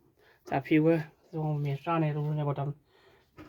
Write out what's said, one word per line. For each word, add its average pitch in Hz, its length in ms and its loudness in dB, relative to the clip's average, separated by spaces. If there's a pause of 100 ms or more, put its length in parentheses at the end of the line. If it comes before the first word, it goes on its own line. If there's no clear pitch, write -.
(460)
trafiły. 156 580 2 (300)
Złom 151 300 -2
mieszany, 151 500 -2
różne, 151 320 -2
bo 143 80 -2
tam 143 200 -4 (760)